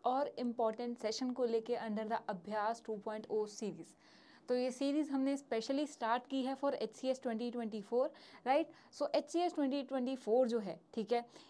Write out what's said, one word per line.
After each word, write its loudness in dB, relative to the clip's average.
और 2
इंपॉर्टेंट -2
सेशन -2
को 0
लेके 0
under -2
the 0
अभ्यास -2
टू -4
पॉइंट -6
ओ 2
सीरीज। -6
तो 2
ये 2
सीरीज 0
हमने 2
specially 0
start 0
की 0
है 0
for 2
एचसीएस -2
ट्वेंटी -2
ट्वेंटी -4
फ़ोर, 2
राइट? 4
So 2
एचसीएस 2
ट्वेंटी 2
ट्वेंटी -2
फ़ोर 4
जो 2
है, -6
ठीक -2
है, 2